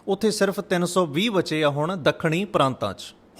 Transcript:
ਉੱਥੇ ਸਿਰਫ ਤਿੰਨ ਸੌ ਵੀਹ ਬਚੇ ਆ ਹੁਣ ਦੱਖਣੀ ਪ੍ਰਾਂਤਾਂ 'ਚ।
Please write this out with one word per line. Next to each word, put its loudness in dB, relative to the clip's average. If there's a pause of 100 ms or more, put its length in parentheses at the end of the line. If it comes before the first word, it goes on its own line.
ਉੱਥੇ 0
ਸਿਰਫ 0
ਤਿੰਨ -2
ਸੌ 2
ਵੀਹ 0
ਬਚੇ 0
ਆ 4
ਹੁਣ -2
ਦੱਖਣੀ 0
ਪ੍ਰਾਂਤਾਂ 0
'ਚ। -16 (260)